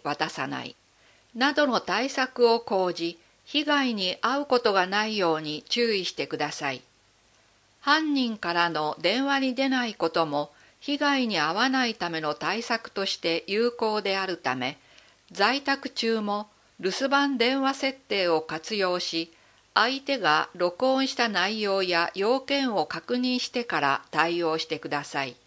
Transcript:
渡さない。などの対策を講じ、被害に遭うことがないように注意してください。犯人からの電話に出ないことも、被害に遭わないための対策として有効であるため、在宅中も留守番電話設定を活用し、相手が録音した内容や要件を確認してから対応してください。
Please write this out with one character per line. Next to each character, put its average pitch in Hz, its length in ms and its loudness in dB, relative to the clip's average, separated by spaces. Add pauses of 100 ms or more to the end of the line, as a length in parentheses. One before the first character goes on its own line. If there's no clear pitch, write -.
渡 151 240 -2
さ 139 180 -6
な 135 160 -8
い。 - 140 -14 (580)
な 269 180 0
ど 294 120 2
の 233 160 2
対 226 280 -2
策 254 380 2
を 226 120 4
講 185 340 0
じ、 165 260 -6 (260)
被 294 200 -2
害 269 280 2
に 185 280 -2
遭 262 200 0
う 285 40 -6
こ 254 140 4
と 240 120 2
が 190 140 4
な 202 220 0
い 220 100 -4
よ 170 180 2
う 156 60 -2
に 151 260 -6
注 233 280 0
意 185 100 -2
し - 80 -6
て 139 140 -6
く 147 100 -6
だ 147 140 -2
さ 139 220 -6
い。 123 100 -12 (1000)
犯 302 320 2
人 240 240 0
か 170 160 -2
ら 175 160 4
の 156 320 -2
電 214 240 2
話 277 140 2
に 262 160 0
出 269 120 0
な 262 200 0
い 214 80 -8
こ 165 140 0
と 165 160 2
も、 147 260 -2 (280)
被 285 180 -4
害 277 300 2
に 196 120 0
遭 151 140 2
わ 233 160 2
な 262 180 0
い 220 80 -4
た 175 140 -4
め 165 120 -4
の 151 140 -2
対 180 260 -4
策 - 300 -4
と 190 140 -4
し - 120 -4
て 170 300 -2
有 226 240 0
効 214 300 -2
で 196 160 0
あ 190 80 -2
る 180 120 -4
た 127 160 -2
め、 131 240 -4 (540)
在 214 300 2
宅 277 280 -2
中 226 320 -2
も 208 280 -4 (300)
留 185 120 -2
守 262 180 -2
番 277 280 2
電 254 240 2
話 269 120 2
設 269 240 -4
定 196 300 -2
を 160 140 4
活 160 340 -8
用 180 240 2
し、 170 340 -4 (400)
相 254 280 2
手 277 180 -2
が 156 340 2
録 180 320 0
音 262 220 4
し - 80 -8
た 240 140 0
内 202 320 0
容 196 200 2
や 170 320 0
要 226 280 2
件 269 340 0
を 160 100 2
確 170 300 -4
認 247 240 0
し - 100 -6
て 240 140 -4
か 180 160 -2
ら 139 220 2 (100)
対 170 320 0
応 160 160 2
し - 60 -6
て 151 120 -4
く 147 120 -10
だ 143 140 -2
さ 139 220 -4
い。 123 100 -10 (120)